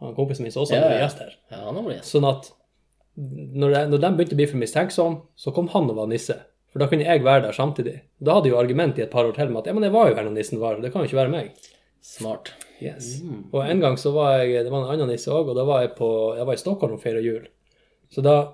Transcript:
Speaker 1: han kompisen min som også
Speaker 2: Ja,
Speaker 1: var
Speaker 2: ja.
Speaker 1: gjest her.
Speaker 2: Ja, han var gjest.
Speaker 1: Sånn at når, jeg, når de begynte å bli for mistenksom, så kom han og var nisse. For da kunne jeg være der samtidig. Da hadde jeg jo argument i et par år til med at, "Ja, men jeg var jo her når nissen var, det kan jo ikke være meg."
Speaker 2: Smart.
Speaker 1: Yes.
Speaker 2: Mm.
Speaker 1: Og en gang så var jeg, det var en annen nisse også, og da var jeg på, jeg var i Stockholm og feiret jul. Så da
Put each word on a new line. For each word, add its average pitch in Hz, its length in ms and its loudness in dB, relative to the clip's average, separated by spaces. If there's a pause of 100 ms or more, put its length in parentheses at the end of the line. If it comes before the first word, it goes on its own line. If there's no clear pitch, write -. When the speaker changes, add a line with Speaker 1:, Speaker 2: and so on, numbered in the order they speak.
Speaker 1:
han 127 140 -10
kompisen 135 300 -4
min 113 80 -8
som 131 100 -2
også 143 140 -2
Speaker 2:
Ja, - 60 4
Speaker 1:
var 156 100 4
Speaker 2:
ja. 110 140 2
Speaker 1:
gjest - 120 -6
her. - 140 -16 (180)
Speaker 2:
Ja, 107 140 -16
han 139 140 -8
var 214 160 -8
gjest. - 180 -14
Speaker 1:
Sånn 143 160 4
at 135 220 -4 (680)
når, 139 580 -2
jeg, 147 160 2
når 143 140 4
de 185 120 4
begynte 170 200 0
å - 20 2
bli 147 80 4
for 139 140 -2
mistenksom, 165 560 0 (180)
så - 200 -8
kom 175 180 -2
han 165 180 2
og 107 80 -4
var 107 80 -2
nisse. 113 300 -4 (340)
For - 80 -8
da 139 120 2
kunne 151 180 2
jeg 156 160 4
være 131 240 4
der 104 80 -8
samtidig. 135 400 -2 (260)
Da 151 140 4
hadde 170 140 4
jeg 123 40 2
jo 120 60 4
argument 131 400 2
i - 60 -2
et - 40 -14
par 120 160 2
år 110 80 -2
til 143 160 -2
med 110 120 -4
at, - 40 -8
"Ja, 180 80 -4
men 214 140 0
jeg 196 60 0
var 214 160 6
jo 107 40 2
her 107 140 -4
når 107 80 -4
nissen 107 240 -4
var, 110 200 -2
det 123 120 -6
kan 185 100 -2
jo 139 80 -2
ikke 135 120 0
være 131 120 2
meg." 117 160 -6 (540)
Speaker 2:
Smart. - 480 -10 (280)
Speaker 1:
Yes. 131 440 -12
Speaker 2:
Mm. 113 260 -12
Speaker 1:
Og 135 140 -2
en 175 180 2
gang 131 160 4
så 143 160 -2
var 147 240 4
jeg, 123 260 2
det 123 60 -4
var 135 140 -2
en 131 100 -6
annen 143 160 -2
nisse 120 220 -4
også, 151 180 0
og 123 80 -2
da 127 80 0
var 139 160 2
jeg 123 160 -4
på, 117 100 0 (300)
jeg 123 80 -4
var 131 80 0
i 113 80 -8
Stockholm 180 320 -2
og 104 80 -12
feiret 113 240 -2
jul. 113 220 -4 (640)
Så 139 80 -4
da 147 140 6 (180)